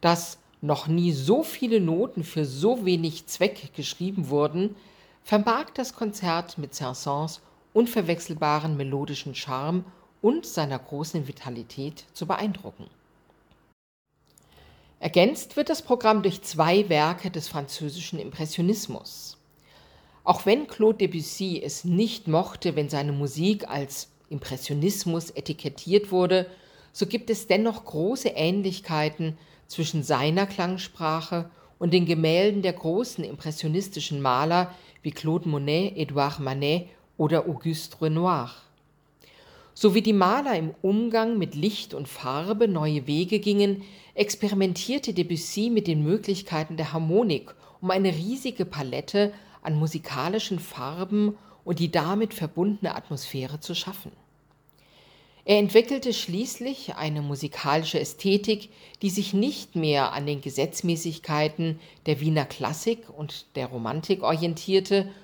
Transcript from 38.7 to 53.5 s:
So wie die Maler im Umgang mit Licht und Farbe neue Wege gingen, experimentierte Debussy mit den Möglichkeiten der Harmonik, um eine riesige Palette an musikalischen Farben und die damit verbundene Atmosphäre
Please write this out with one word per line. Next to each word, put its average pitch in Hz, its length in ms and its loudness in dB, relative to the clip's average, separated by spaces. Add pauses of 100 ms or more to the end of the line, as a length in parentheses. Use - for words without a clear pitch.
So 202 180 6
wie 214 80 4
die 220 100 4
Maler 214 440 4
im 160 160 -2 (100)
Umgang 226 540 2
mit 170 200 -2
Licht 190 380 -2
und 139 140 -10
Farbe 185 600 0
neue 151 400 0
Wege 180 320 0
gingen, 202 420 2 (320)
experimentierte 202 960 0
Debussy 175 560 -2
mit 214 200 2
den 151 160 2
Möglichkeiten 170 720 -2
der 156 160 -4
Harmonik, 165 600 0 (280)
um 185 100 -2
eine 185 240 2
riesige 214 500 -4
Palette 151 680 -2 (300)
an 156 120 -2
musikalischen 156 840 -2
Farben 190 760 -2 (280)
und 165 160 -2
die 170 100 0
damit 190 440 0
verbundene 185 600 -2
Atmosphäre 135 640 -8